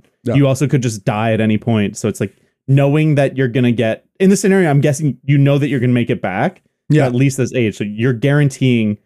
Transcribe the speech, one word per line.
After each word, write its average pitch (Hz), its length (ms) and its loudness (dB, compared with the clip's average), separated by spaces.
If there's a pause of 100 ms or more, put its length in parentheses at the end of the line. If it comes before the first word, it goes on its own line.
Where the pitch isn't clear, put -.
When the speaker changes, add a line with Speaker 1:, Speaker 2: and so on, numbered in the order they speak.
(260)
Speaker 1:
Yeah. 117 100 -2
Speaker 2:
you 139 120 4
also 131 200 0
could 127 160 0
just 110 220 -6
die 113 260 -2
at 110 100 0
any 107 160 2
point. 104 400 -2
So - 120 -4
it's 101 100 -6
like 101 160 -6 (320)
knowing 143 480 2
that 135 220 0
you're 135 100 0
gonna 123 240 0
get, 110 340 -4 (140)
in 190 100 4
the 202 80 4
scenario, 190 320 2
I'm 143 120 2
guessing 147 440 -2
you 143 120 2
know 139 200 4
that 139 120 -2
you're 135 100 -2
gonna 123 140 0
make 123 160 0
it 113 120 -4
back. 110 400 -4 (280)
Speaker 1:
Yeah. 147 160 4
Speaker 2:
At 123 100 -2
least 135 220 0
this 120 180 -2
age. 113 220 0
So 117 80 -6
you're 107 260 -2
guaranteeing 131 960 0